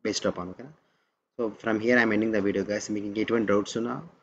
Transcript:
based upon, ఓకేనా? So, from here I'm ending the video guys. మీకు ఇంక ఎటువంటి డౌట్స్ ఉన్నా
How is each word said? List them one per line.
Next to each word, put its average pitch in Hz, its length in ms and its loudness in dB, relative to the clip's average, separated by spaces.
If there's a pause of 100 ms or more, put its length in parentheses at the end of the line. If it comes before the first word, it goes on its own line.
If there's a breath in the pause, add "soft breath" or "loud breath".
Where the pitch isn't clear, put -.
based 107 260 0
upon, 90 220 -6
ఓకేనా? 131 180 -16 (680)
So, 120 40 0 (200)
from 110 220 2
here 123 160 6
I'm 113 160 4
ending 110 200 2
the 98 120 2
video 95 220 0
guys. 104 240 -2
మీకు 104 160 -4
ఇంక 107 140 -4
ఎటువంటి 113 280 0
డౌట్స్ 101 280 0
ఉన్నా 120 140 -4 (280)